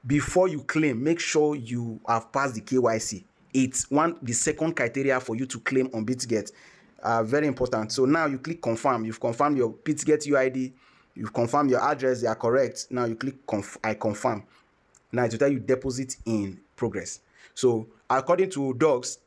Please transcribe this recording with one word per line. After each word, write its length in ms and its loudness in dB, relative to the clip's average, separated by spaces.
Before 400 4
you 160 -2
claim, 400 0
make 160 2
sure 380 2
you 500 -6
have 240 0
passed 240 0
the 60 -8
K 180 0
Y 200 4
C. 260 -8
It's 380 0
one, 320 2
the 120 -4
second 420 -2
criteria 420 0
for 160 -4
you 120 -4
to 120 -12
claim 340 0
on 140 -4
BitGet. 460 -2
Uh, 200 2
very 240 2
important. 460 -2
So 120 2
now 220 4
you 120 -2
click 220 -8
confirm. 440 0
You've 160 -8
confirmed 360 0
your 160 2
BitGet 540 0
U 100 2
I 120 4
D. 240 -4
You've 180 -8
confirmed 380 2
your 100 4
address. 420 0
They 40 0
are 80 2
correct. 560 0
Now 140 -2
you 100 -2
click 320 -8
conf-, 380 -6
I 100 0
confirm. 500 -2
Now 120 0
it 80 0
will 60 -6
tell 140 0
you 80 -2
deposit 640 -2
in 340 -2
progress. 460 -6
So 320 2
according 400 2
to 240 -2
Dogs 520 2